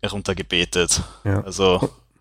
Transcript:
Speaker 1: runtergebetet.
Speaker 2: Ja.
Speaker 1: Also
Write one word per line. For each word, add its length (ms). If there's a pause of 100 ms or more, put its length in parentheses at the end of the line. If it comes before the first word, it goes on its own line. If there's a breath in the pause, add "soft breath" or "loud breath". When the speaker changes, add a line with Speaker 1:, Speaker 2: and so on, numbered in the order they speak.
Speaker 1:
runtergebetet. 960 (240 loud breath)
Speaker 2:
Ja. 180
Speaker 1:
Also 480 (300)